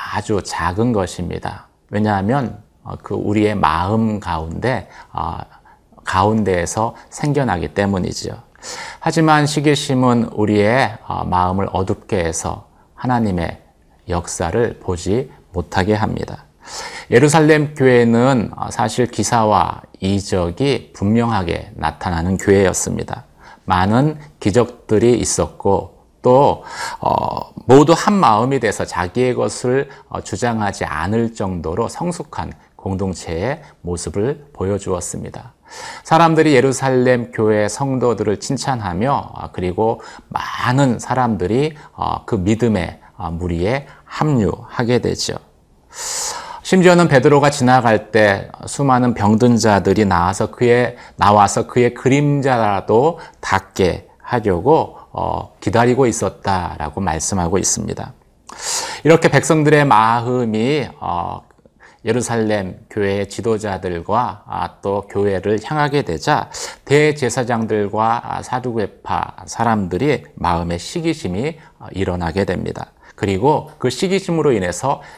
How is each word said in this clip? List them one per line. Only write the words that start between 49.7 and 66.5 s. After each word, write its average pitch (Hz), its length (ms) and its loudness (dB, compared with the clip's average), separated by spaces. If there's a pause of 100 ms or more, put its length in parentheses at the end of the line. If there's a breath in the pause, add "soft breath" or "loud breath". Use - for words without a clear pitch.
나와서 92 480 0
그의, 120 460 2 (180 loud breath)
나와서 104 520 4
그의 120 260 2
그림자라도 131 1300 2 (200 loud breath)
닿게 - 720 -2 (120)
하려고 110 760 0 (240 loud breath)
어, 85 400 -6
기다리고 120 460 2
있었다라고 92 960 -4
말씀하고 87 560 -2
있습니다. - 560 -4 (880 loud breath)
이렇게 160 260 6
백성들의 147 560 4
마음이, 117 1000 2 (120)
어, 90 420 -6 (640 soft breath)
예루살렘 110 720 -2 (120)
교회의 101 360 -2
지도자들과, 98 1160 -4
아, 90 380 -8
또 98 260 -4
교회를 101 540 -2
향하게 147 400 -2
되자 - 480 -4 (340 loud breath)